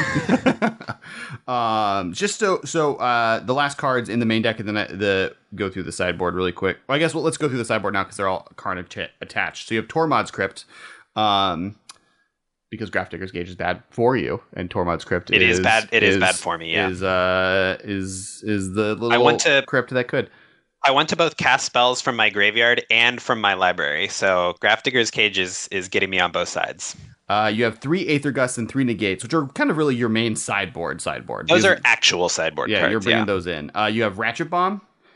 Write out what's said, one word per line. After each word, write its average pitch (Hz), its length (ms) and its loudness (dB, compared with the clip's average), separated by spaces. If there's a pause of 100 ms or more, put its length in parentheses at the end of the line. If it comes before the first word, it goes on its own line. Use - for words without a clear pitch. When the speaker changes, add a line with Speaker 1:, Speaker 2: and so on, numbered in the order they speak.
Speaker 1:
<laughs> - 40 0 (300)
Speaker 2:
<laughs> 226 500 -2 (640)
Um, 107 640 0
just 196 260 -4
so, 190 260 0
so, 147 320 0
uh, 117 440 2
the 123 140 -2
last 143 220 -2
cards 127 320 -2
in 117 120 -2
the 117 60 0
main 110 160 2
deck, 113 180 0
and 101 80 -8
then 104 80 -2
I, 101 100 -2
the, 95 480 0 (200)
go 98 140 -2
through 92 140 -6
the 82 100 -8
sideboard 87 420 -2
really 90 180 0
quick. 92 340 -2
Well, 135 100 -2
I - 20 2
guess, 160 160 0
well, 151 100 -2
let's 156 120 0
go 151 120 0
through 127 100 -4
the 113 60 -2
sideboard 101 300 -2
now, 98 100 0
'cause - 120 -16
they're 98 120 0
all 92 280 -4
Karn 92 220 -6
atta-, 90 320 -10 (100)
attached. - 480 -6
So 113 60 -4
you 113 60 0
have 110 80 -6
Tormod's 151 420 0
Crypt, - 340 -6 (520)
um, 98 600 0 (960)
because 101 200 -8
Grafdigger's 92 420 -6
Gauge 87 160 -6
is 90 80 -14
bad 90 340 -4
for 123 260 2
you, 80 240 -2 (140)
and 90 160 -6
Tormod's 85 340 -2
Crypt - 260 -2
Speaker 1:
It 101 120 8
is 90 160 6
Speaker 2:
is, 92 60 2
Speaker 1:
bad, 110 260 4
it 110 120 4
is 101 140 6
Speaker 2:
is, 95 40 4
Speaker 1:
bad 92 160 4
for 85 200 -4
me, 82 180 -6
yeah. 80 140 2
Speaker 2:
is, 92 140 -4
uh, 92 800 2
is, 95 600 -6
is 98 300 -2
the 107 200 2
little 113 180 -2
Speaker 1:
I 123 60 4
want 123 220 6
to 139 260 4
Speaker 2:
crypt 123 240 0
that 127 180 -2
could. 127 220 -2 (540)
Speaker 1:
I 139 60 6
want 147 200 4
to 165 60 -4
both 165 200 2
cast - 300 2
spells 123 340 2
from 127 160 0
my 110 140 4
graveyard 113 600 2
and 117 300 2
from 117 200 -2
my 101 140 4
library, 90 540 0
so 90 520 0
Grafdigger's 117 500 2
Cage 104 280 0
is, 92 340 -4
is 92 160 -4
getting 95 220 0
me 92 100 0
on 90 100 2
both 87 180 -2
sides. - 480 -6 (320)
Speaker 2:
Uh, 107 180 0
you 107 180 0
have 110 140 -2
three 165 300 -2
Aether 147 220 0
Gusts 127 280 -2
and 113 100 -4
three 135 160 -2
Negates, 101 380 -2
which 123 100 -12
are 156 140 0
kind 285 240 -2
of 156 80 -2
really 147 160 2
your 120 160 0
main 113 260 0
sideboard, 87 640 -4
sideboard. 62 480 -6
Speaker 1:
Those 180 160 4
Speaker 2:
You 190 60 6
Speaker 1:
are 165 140 2
actual 95 440 2
sideboard 78 400 -2
Speaker 2:
Yeah, 104 120 2
Speaker 1:
cards, - 100 2
Speaker 2:
you're 107 100 0
bringing 80 200 2
Speaker 1:
yeah. 107 60 0
Speaker 2:
those 95 200 0
in. 78 280 -6
Uh, 107 120 0
you 110 160 0
have 101 160 -2
Ratchet 117 320 -4
Bomb, 185 320 -2 (340)